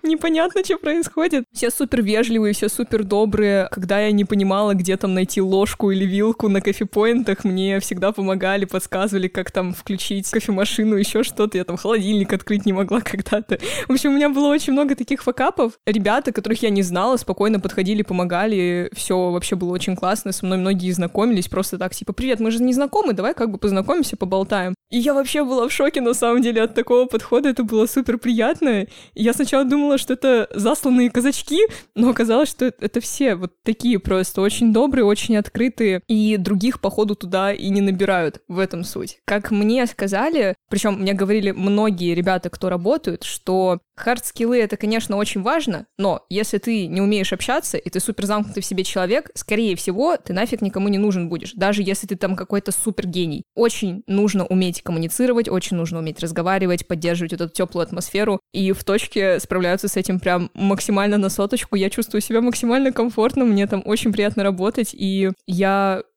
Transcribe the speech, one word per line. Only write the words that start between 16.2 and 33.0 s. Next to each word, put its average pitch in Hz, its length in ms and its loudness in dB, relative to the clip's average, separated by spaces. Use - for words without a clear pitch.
которых 214 320 -2
я 220 60 2
не 196 140 2
знала, 185 340 2
спокойно 202 420 0
подходили, 196 420 0
помогали. 180 960 0
Все 180 360 0
вообще 175 260 -2
было 180 160 -2
очень 180 240 -2
классно. 196 340 -2
Со - 140 -6
мной 185 120 0
многие 185 340 0
знакомились 185 560 0
просто 185 320 -4
так, 185 160 -6
типа: - 180 -8
«Привет, 247 260 -2
мы 220 120 0
же 233 100 0
не 254 100 2
знакомы, 285 420 0
давай 202 200 -2
как 226 160 -2
бы 202 80 -6
познакомимся, 208 600 0
поболтаем». 190 580 -2
И 240 80 2
я 277 160 2
вообще 277 280 0
была 254 240 0
в - 40 -2
шоке, 285 280 0
на 240 140 2
самом 240 300 2
деле, 226 180 2
от 220 140 -2
такого 247 320 4
подхода. 247 420 2
Это 247 140 0
было 220 240 2
супер 247 320 0
приятно. 240 640 0
И 220 80 -2
я 233 100 4
сначала 277 320 2
думала, 285 320 2
что - 160 -2
это 254 400 2
засланные 247 560 2
казачки, 277 520 0
но 240 140 4
оказалось, 247 400 2
что - 160 -2
это - 360 -2